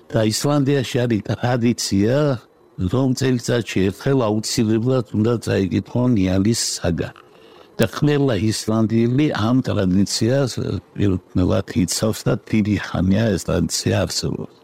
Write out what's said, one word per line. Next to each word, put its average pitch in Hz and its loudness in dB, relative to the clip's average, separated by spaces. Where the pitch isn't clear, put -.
და - -2
ისლანდიაში 139 0
არის 120 0
ტრადიცია, 117 0
რომ 123 0
წელიწადში 123 -2
ერთხელ 117 0
აუცილებლად 110 0
უნდა 107 0
წაიკითხონ 104 0
ნიალის 98 2
საგა. - -4
და 107 0
ყველა 143 0
ისლანდიელი 113 0
ამ 113 0
ტრადიციას, 104 0
ე, - -6
პირველად 95 0
იცავს 101 0
და - 0
დიდი 104 0
ხანია 92 0
ეს 101 0
ტრადიცია 82 -2
არსებობს. - -4